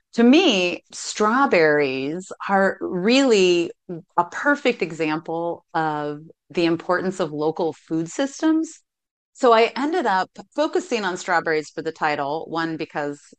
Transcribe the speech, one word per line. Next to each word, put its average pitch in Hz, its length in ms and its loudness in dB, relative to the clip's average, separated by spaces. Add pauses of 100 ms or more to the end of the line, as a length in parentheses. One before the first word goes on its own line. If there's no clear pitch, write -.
(140)
to 233 100 2
me, 240 680 4
strawberries 160 1400 0 (160)
are 196 340 2
really 185 880 2 (460)
a 175 80 4
perfect 269 560 -2
example 165 920 -4
of 151 480 -4 (280)
the 175 160 0
importance 175 540 0
of 165 120 -4
local 156 420 -2
food 165 360 -6
systems. 320 680 -2 (540)
So 247 180 4
I 226 240 4
ended 302 300 -2
up 190 240 0 (260)
focusing 294 480 -2
on 185 140 -4
strawberries 160 520 -2
for - 120 -12
the 156 100 -6
title, 147 560 -4
one, 165 300 -4
because 147 420 -8 (200)